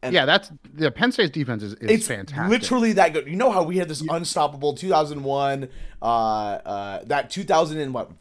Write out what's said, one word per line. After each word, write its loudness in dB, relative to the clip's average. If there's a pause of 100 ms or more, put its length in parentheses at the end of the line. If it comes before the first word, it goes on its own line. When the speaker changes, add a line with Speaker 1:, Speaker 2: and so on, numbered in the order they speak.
Speaker 1:
And -4
Speaker 2:
Yeah, 4
that's, 2 (220)
the 0
Penn 2
State's 2
defense -4
is, -10
is -8
Speaker 1:
it's 4
Speaker 2:
fantastic. -4
Speaker 1:
literally 2
that 4
good. -2
You -6
know 4
how 4
we 0
had 0
this -8
Speaker 2:
Yeah. -2
Speaker 1:
unstoppable -2
two -8
thousand 2
one, -2 (320)
uh, -4
uh, -2
that -2
two -8
thousand 2
and -6
what, -6